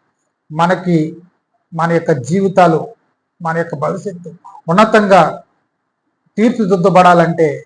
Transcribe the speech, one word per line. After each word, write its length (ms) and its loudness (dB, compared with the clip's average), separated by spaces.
మనకి 380 0
మన 180 -2
యొక్క 140 -2
జీవితాలు, 500 2
మన 200 -6
యొక్క 220 -8
భవిష్యత్తు 460 -10
ఉన్నతంగా 500 4
తీర్చిదిద్దబడాలంటే 1080 2